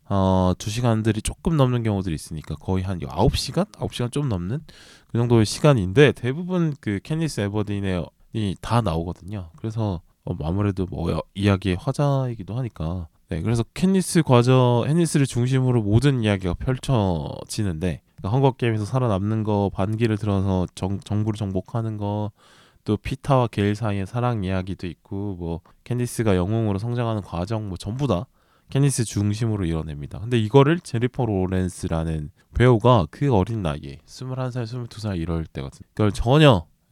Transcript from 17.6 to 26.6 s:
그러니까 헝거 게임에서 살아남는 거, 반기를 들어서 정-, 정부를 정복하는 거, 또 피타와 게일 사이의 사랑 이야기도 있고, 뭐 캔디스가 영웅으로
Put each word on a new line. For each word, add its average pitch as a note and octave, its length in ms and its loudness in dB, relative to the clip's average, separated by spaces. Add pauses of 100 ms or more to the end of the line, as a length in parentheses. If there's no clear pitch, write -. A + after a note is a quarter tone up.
그러니까 - 200 -6
헝거 C3+ 160 4
게임에서 A2+ 320 -2
살아남는 G#2+ 600 0
거, G2+ 300 2
반기를 G#2+ 440 0
들어서 G2 560 0
정-, F#2+ 260 -4
정부를 G#2 360 -2
정복하는 G#2+ 600 -4
거, G#2 340 -4 (540)
또 G#2+ 120 2
피타와 B2+ 520 0
게일 G#2 260 0
사이의 G2+ 320 -4
사랑 A#2+ 380 -2
이야기도 F#2 420 -4
있고, G2 520 -8
뭐 E2 220 -6 (240)
캔디스가 A#2+ 520 0
영웅으로 G#2 420 0